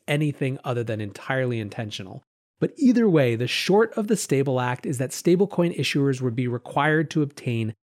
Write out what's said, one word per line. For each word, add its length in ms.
anything 580
other 180
than 160
entirely 640
intentional. 600
But 160
either 320
way, 280
the 120
short 460
of 140
the 100
stable 420
Act 260
is 120
that 140
stablecoin 680
issuers 420
would 140
be 120
required 640
to 100
obtain 520